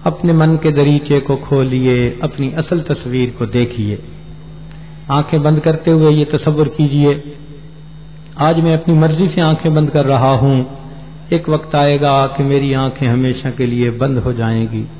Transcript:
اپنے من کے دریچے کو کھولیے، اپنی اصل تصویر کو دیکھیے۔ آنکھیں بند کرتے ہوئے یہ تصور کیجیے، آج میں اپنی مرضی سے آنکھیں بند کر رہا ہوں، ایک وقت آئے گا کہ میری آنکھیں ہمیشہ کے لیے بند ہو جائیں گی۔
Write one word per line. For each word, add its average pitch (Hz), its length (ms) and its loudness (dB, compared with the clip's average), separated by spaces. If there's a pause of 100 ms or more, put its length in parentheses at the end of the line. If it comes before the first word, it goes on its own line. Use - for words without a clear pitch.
اپنے 170 300 0
من 160 240 4
کے 156 140 0
دریچے 143 480 2
کو 139 160 -2
کھولیے، 127 840 0
اپنی 139 340 -4
اصل 165 240 -2
تصویر 127 580 -2
کو 120 80 -2
دیکھیے۔ 107 500 -2 (1120)
آنکھیں 147 320 0
بند 151 200 2
کرتے 156 320 0
ہوئے 156 220 6
یہ 151 180 2
تصور 151 340 0
کیجیے، 143 560 0 (1120)
آج 165 240 2
میں 165 140 4
اپنی 165 200 2
مرضی 160 360 4
سے 175 120 -2
آنکھیں 160 300 2
بند 151 180 2
کر 139 160 2
رہا 135 260 2
ہوں، 135 320 2 (680)
ایک 160 200 -2
وقت 151 260 -2
آئے 143 260 2
گا 139 260 2
کہ 143 160 -4
میری 139 320 0
آنکھیں 135 340 -2
ہمیشہ 127 380 0 (100)
کے 131 80 0
لیے 120 260 0
بند 131 260 -2
ہو 123 140 -2
جائیں 113 400 -2
گی۔ 110 120 -6 (160)